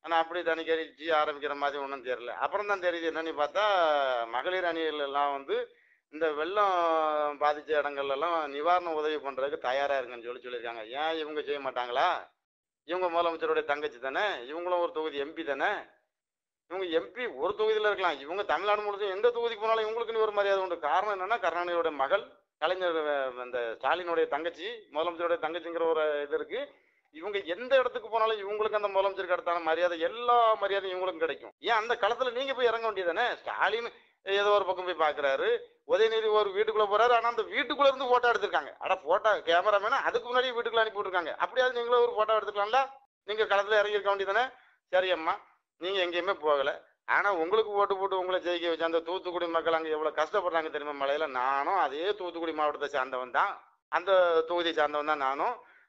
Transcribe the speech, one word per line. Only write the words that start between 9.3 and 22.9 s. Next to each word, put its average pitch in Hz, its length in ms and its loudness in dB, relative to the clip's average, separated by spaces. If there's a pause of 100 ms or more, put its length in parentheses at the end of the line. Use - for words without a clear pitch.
தயாரா 139 400 0
இருங்கன்னு 120 260 -8
சொல்லி 123 160 -10
சொல்லியிருக்காங்க. 117 480 -10
ஏன் 156 300 -4
இவங்க 151 240 -6
செய்ய 143 160 -4
மாட்டாங்களா? 127 500 0 (760)
இவங்க 180 260 -2
முதலமைச்சருடைய 160 540 0
தங்கச்சி 147 340 -4
தானே, 135 280 -2 (260)
இவங்களும் 175 280 -2
ஒரு 170 120 0
தொகுதி 156 240 -4
எம் 143 180 -6
பி 160 100 -8
தானே. 143 280 0 (960)
இவங்க 185 180 -6
எம் 165 260 -2
பி 151 140 -6
ஒரு 147 320 -4
தொகுதியில 214 280 2
இருக்கலாம், 185 340 0
இவங்க 170 220 -6
தமிழ்நாடு 196 400 0
முழுசும் 202 320 -4
எந்த 214 140 2
தொகுதிக்கு 233 320 -2
போனாலும் 220 240 2
இவங்களுக்குன்னு 220 420 -2
ஒரு 208 60 -2
மரியாதை 196 300 2
உண்டு. 175 160 -4
காரணம் 185 420 0
என்னன்னா, 196 220 -2
கருணாநிதியோட 170 480 0
மகள், 165 420 0 (260)
கலைஞர், 175 380 0